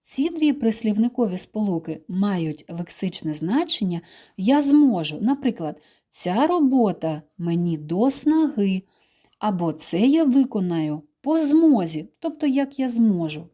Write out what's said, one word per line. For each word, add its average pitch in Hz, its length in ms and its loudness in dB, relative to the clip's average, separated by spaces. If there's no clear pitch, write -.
Ці 285 260 -4
дві 311 240 0
прислівникові 220 840 0
сполуки 175 720 -4
мають 180 600 -2
лексичне 170 680 -6
значення 180 680 -2
«я 262 260 2
зможу». 233 580 4
Наприклад, 220 640 -4
«ця 208 380 -2
робота 247 760 0
мені 170 400 0
до 175 320 0
снаги», 262 720 0
або 175 340 -2
«це 170 280 -4
я 294 240 4
виконаю 180 760 0
по 311 260 0
змозі», 220 640 2
тобто 311 280 -6
як 269 320 -2
я 262 100 -2
зможу. 175 640 0